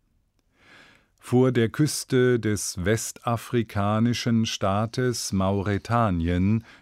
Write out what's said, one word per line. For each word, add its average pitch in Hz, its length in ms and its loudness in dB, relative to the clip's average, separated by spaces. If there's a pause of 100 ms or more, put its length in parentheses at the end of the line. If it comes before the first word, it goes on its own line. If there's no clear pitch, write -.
(1200)
Vor 127 340 2
der 117 160 2
Küste 127 720 0
des 104 440 -4
westafrikanischen 113 1600 -2
Staates 110 840 -2
Mauretanien 98 1300 0 (180)